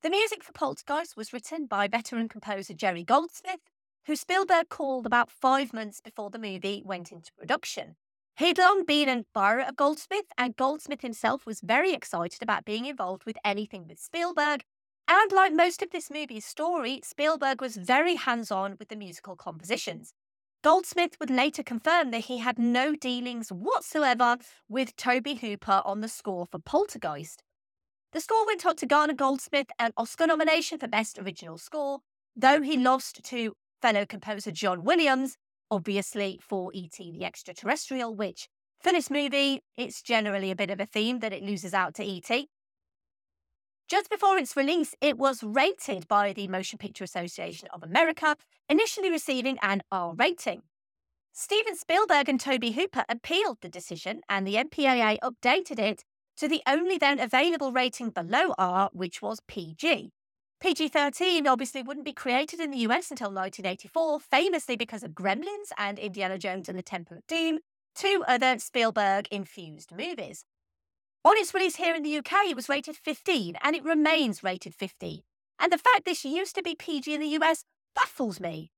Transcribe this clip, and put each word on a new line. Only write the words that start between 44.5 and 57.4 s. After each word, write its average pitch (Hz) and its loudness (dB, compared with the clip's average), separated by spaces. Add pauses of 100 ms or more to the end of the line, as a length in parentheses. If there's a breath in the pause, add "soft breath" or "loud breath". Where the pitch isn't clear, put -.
release, 294 2
it 277 2
was 269 0
rated 226 0
by 202 4
the 202 -6
Motion 190 -6
Picture - -12
Association 175 -8
of 175 -14
America, 302 2 (320)
initially 381 2
receiving 262 -2
an 196 0
R 175 -4
rating. 247 0 (680)
Steven 427 -2
Spielberg 330 2
and 269 2
Tobe 240 0
Hooper 320 0
appealed 330 -2
the 180 -14
decision, 175 -10
and 196 0
the 202 0
M 269 0
P 285 0
A 254 4
A 214 4
updated 262 0
it 208 -2 (320)
to 302 -2
the 302 0
only 339 2
then 285 2
available 277 2